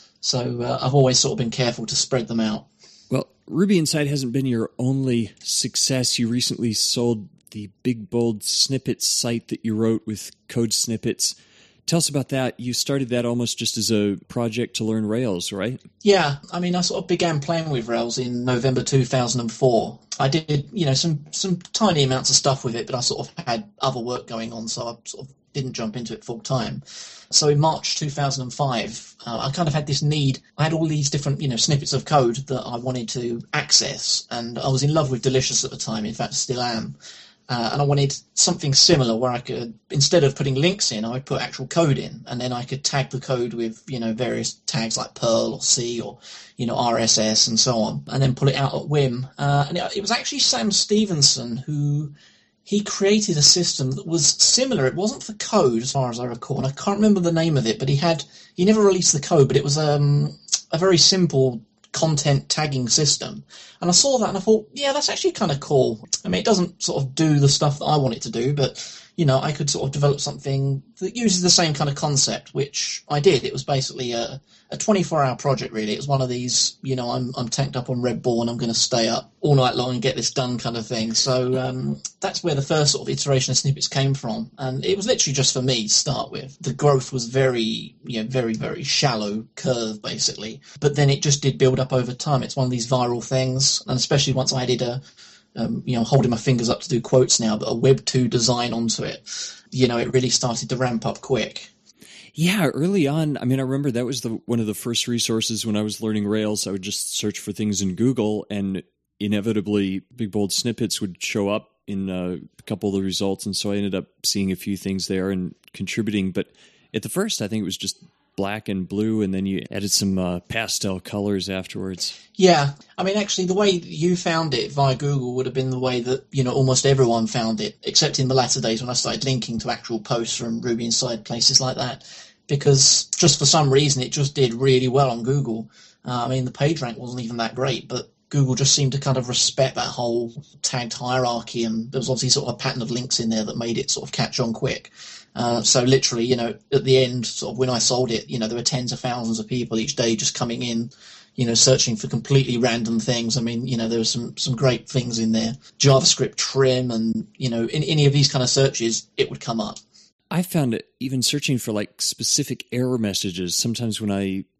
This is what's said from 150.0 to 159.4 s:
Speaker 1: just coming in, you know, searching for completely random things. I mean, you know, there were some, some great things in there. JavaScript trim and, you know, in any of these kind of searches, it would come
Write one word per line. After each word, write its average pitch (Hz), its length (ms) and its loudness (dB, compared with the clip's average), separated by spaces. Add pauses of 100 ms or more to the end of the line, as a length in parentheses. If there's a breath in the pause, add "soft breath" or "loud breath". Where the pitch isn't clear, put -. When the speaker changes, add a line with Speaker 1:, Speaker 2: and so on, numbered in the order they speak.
Speaker 1:
just - 180 -2
coming 123 300 -4
in, 117 260 -4 (460 loud breath)
you 127 100 0
know, 117 80 0
searching 123 420 4
for 135 120 -6
completely 127 500 2
random 117 420 0
things. 117 380 -2
I 117 40 0
mean, 117 260 -2
you 127 100 -2
know, 113 100 -2
there 117 120 0
were 113 40 0
some, - 320 -4
some 131 200 -2
great 123 340 0
things 120 300 -2
in 113 140 2
there. 113 200 0 (240 loud breath)
JavaScript 135 600 4
trim 127 520 2
and, 113 380 -2 (100)
you 113 140 -2
know, 117 140 -2
in 151 180 -2
any 151 240 4
of 139 60 6
these 143 180 4
kind 135 100 0
of 123 80 2
searches, 127 640 2
it 135 140 0
would - 100 -12
come 117 220 -4